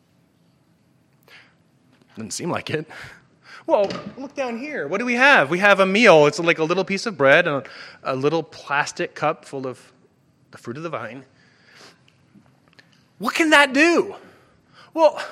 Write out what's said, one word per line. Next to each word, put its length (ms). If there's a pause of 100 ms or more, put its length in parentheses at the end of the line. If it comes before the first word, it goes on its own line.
(2250)
Doesn't 160
seem 180
like 200
it. 180 (800)
Well, 260 (240)
look 200
down 220
here. 300
What 120
do 60
we 100
have? 340
We 100
have 220
a 40
meal. 400
It's 140
like 200
a 40
little 220
piece 200
of 120
bread 300
and 180
a, 480
a 20
little 280
plastic 680
cup 300
full 240
of 240 (600)
the 60
fruit 200
of 60
the 60
vine. 360 (1900)
What 180
can 140
that 240
do? 420 (800)
Well, 240 (120)